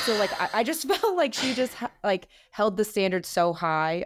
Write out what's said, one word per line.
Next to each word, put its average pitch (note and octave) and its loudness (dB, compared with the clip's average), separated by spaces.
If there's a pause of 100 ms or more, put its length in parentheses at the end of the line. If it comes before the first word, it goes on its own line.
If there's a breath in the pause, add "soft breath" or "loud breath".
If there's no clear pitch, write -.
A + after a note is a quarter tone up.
so, A3+ 2
like, G3 0
I, F3+ 0 (120)
I A#3+ 2
just D4+ -2
<laughs> G4 2
felt G4 2
like D4 2
she C4 0
just B3+ -2
ha-, - -10 (100)
like, G3 0 (240 soft breath)
held G#3 0
the G#3+ 2
standard F#3 0
so F3 2
high, E3 0